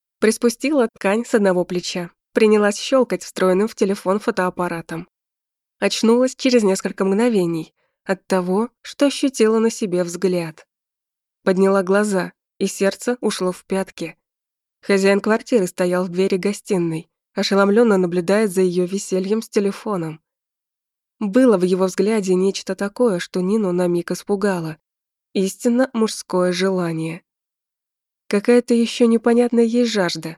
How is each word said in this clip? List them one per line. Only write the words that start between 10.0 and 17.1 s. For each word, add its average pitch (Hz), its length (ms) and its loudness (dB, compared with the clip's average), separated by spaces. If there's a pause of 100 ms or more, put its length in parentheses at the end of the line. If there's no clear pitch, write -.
взгляд. 175 600 -4 (800)
Подняла 196 400 2
глаза, 190 500 0 (240)
и 196 100 -4
сердце 196 540 -4
ушло 190 300 -4
в - 140 -12
пятки. 185 520 -8 (640)
Хозяин 196 380 2
квартиры 214 480 0
стоял 180 380 -2
в 190 40 -8
двери 190 280 0
гостиной, 175 720 -4 (280)